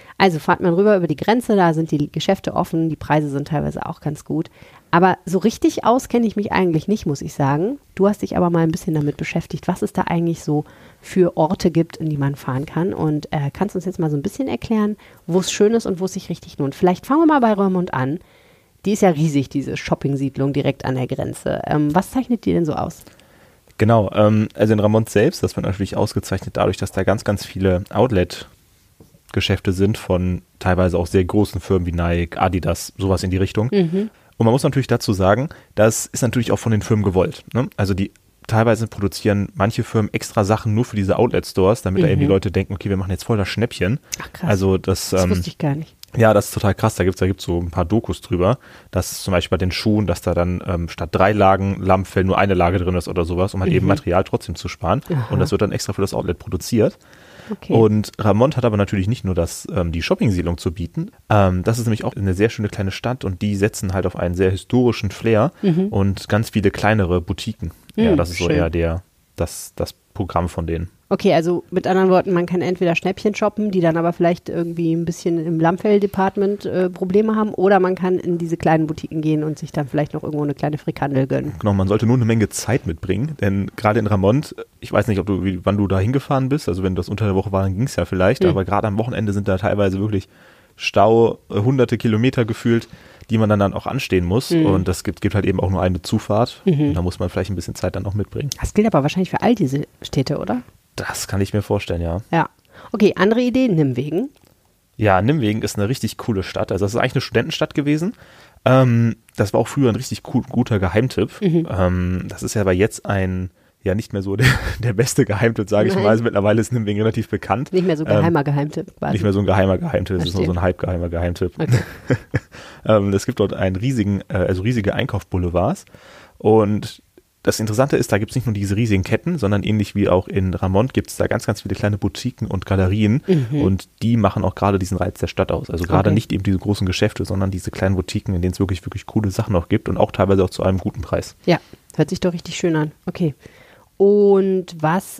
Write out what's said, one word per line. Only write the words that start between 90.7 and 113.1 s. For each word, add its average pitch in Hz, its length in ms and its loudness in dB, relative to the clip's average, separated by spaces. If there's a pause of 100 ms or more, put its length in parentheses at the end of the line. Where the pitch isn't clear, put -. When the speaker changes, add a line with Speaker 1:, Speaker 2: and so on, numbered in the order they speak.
Speaker 2:
Stau, 113 640 4 (100)
äh, 101 100 -2
hunderte 123 380 2
Kilometer 117 480 2
gefühlt, 117 440 0 (400)
die 113 80 2
man 110 120 4
dann, 104 100 4
dann 98 140 2
auch - 140 -6
anstehen 95 380 0
muss 95 260 0
Speaker 1:
Mhm. 160 140 4
Speaker 2:
und 95 220 2
das 92 160 -4
gibt, - 180 -8
gibt 101 140 -2
halt 98 100 2
eben 92 140 0
auch 92 100 0
nur 92 120 0
eine 92 200 0
Zufahrt 110 640 -2
Speaker 1:
Mhm. 151 240 2
Speaker 2:
und 143 60 -2
da 90 60 -2
muss 90 180 -4
man 95 100 -2
vielleicht 92 200 -4
ein 101 60 -4
bisschen - 200 -8
Zeit - 200 -4
dann 92 100 -6
auch 95 80 -6
mitbringen. 107 360 -6 (100)
Speaker 1:
Das - 140 -6
gilt 214 140 4
aber 165 160 2
wahrscheinlich 175 260 -2
für - 120 -4
all 240 140 4
diese 143 280 -2 (180)
Städte, - 360 -2
oder? - 240 -4 (360)
Speaker 2:
Das - 300 -8
kann 98 140 -2
ich 98 120 -2
mir 104 80 0
vorstellen, 98 400 -2
ja. 85 200 -4 (100)
Speaker 1:
Ja. 165 180 0 (420)
Okay, 202 260 4
andere 220 240 2
Ideen, 247 340 2
Nimwegen? 151 540 0 (680)
Speaker 2:
Ja, 98 240 4
Nimwegen 110 400 2
ist - 160 -4
eine 101 120 0
richtig - 280 -4
coole 98 260 -2
Stadt. - 280 -6
Also 95 140 0
das 98 80 -2
ist 120 60 0
eigentlich - 160 0
eine 135 60 0
Studentenstadt - 520 -2
gewesen. 156 400 -2 (500)
Ähm, 120 520 4 (200)
das 101 180 0
war - 60 2
auch 117 80 0
früher 135 220 2
ein 104 60 0
richtig 113 280 -8 (100)
cool, 123 160 2
guter 117 300 0
Geheimtipp. 107 520 0 (100)
Speaker 1:
Mhm. 170 280 2
Speaker 2:
Ähm, 90 600 0
das - 140 -12
ist - 100 -6
ja 113 80 0
aber 95 100 2
jetzt 92 340 0
ein, 92 440 -2 (340)